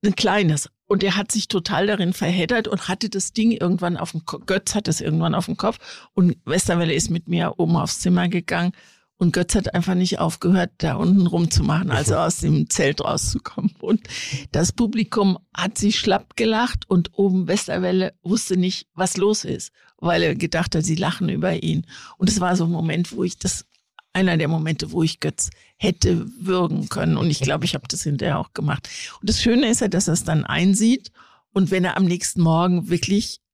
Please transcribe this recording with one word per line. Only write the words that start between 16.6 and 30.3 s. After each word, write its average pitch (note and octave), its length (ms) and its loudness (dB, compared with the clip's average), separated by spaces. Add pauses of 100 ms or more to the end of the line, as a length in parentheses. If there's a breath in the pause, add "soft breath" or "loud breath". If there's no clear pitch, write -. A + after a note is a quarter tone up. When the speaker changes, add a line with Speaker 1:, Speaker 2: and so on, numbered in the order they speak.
Speaker 1:
und F3+ 300 2
oben F#3 300 2
Westerwelle F#3 760 0
wusste F#3 360 0
nicht, F#3 360 -2
was F3+ 240 -2
los G#3 260 2
ist, - 280 -8 (260 soft breath)
weil E3+ 260 2
er D3+ 120 0
gedacht E3 400 -2
hat, D#3 100 0
sie D#3+ 100 0
lachen F3 340 -2
über E3 340 -2
ihn. D#3+ 220 -2 (320 loud breath)
Und F#3 120 2
es G#3+ 100 0
war F3+ 160 2
so F3 100 2
ein E3 60 0
Moment, E3 400 -2
wo - 120 -4
ich F3+ 140 -4
das, - 280 -6 (480)
einer F#3 240 2
der D#3+ 100 0
Momente, D#3+ 440 -2
wo D#3+ 120 0
ich D#3+ 160 -2
Götz - 300 -4 (280 soft breath)
hätte F3+ 480 0 (140)
würgen F3+ 500 -2
können. D#3+ 280 0
Und E3+ 120 0
ich D3 120 0
glaube, C#3+ 240 -2
ich - 100 -2
habe C#3+ 120 -8
das - 160 -8
hinterher C#3+ 360 -2
auch - 140 -8
gemacht. C#3+ 360 -4 (320 loud breath)
Und G3 80 -4
das A3 120 0
Schöne A#3+ 280 4
ist - 120 2
ja, A3+ 60 0
dass F#3+ 200 0
er D#3 60 2
es F3+ 100 -2
dann D#3+ 220 0